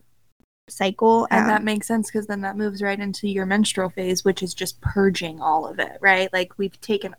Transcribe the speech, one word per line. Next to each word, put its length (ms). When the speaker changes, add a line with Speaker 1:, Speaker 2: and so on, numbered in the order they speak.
Speaker 1:
cycle. 600
Speaker 2:
And 100
Speaker 1:
Um, 60
Speaker 2:
that 160
makes 240
sense, 220
'cause 180
then 140
that 140
moves 260
right 180
into 280
your 180
menstrual 440
phase, 340
which 180
is 120
just 260
purging 640
all 260
of 120
it, 200
right? 320
Like, 260
we've 220
taken 400